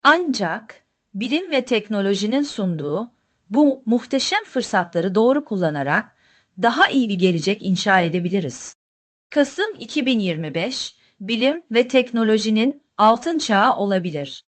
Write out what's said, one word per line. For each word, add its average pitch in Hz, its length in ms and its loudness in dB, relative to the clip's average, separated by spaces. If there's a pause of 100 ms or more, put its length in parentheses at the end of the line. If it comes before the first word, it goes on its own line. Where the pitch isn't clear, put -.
Ancak 254 800 0 (320)
bilim 285 360 -4
ve 262 140 0
teknolojinin 214 760 0
sunduğu 180 680 -4 (400)
bu 269 360 2
muhteşem 262 580 -2
fırsatları 185 720 -2
doğru 262 300 2
kullanarak 151 720 -2 (460)
daha 233 260 4
iyi 247 200 0
bir 196 100 -2
gelecek 180 440 0
inşa 190 380 2
edebiliriz. 170 760 -4 (540)
Kasım 339 480 0
iki 247 280 -4
bin 247 140 2
yirmi 160 340 -4
beş, 196 420 -6 (240)
bilim 233 500 0
ve 240 180 2
teknolojinin 226 920 0 (160)
altın 233 400 4
çağı 226 380 2
olabilir. 175 680 -4 (140)